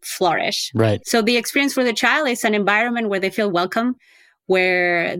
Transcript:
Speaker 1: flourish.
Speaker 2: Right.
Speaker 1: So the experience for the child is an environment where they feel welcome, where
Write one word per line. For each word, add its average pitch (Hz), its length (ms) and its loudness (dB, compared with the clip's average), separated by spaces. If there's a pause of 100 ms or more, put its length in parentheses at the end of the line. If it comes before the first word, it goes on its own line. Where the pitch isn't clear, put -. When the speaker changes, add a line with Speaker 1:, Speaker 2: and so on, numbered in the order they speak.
Speaker 1:
flourish. - 720 -2
Speaker 2:
Right. 110 320 2
Speaker 1:
So 233 160 2
the 226 140 -2
experience 277 380 0
for 262 100 0
the 247 100 0
child 262 360 0
is 240 160 -2
an 208 100 2
environment 214 540 0
where 196 100 -2
they 190 100 -2
feel 202 220 -2
welcome, 185 440 0 (500)
where 180 720 2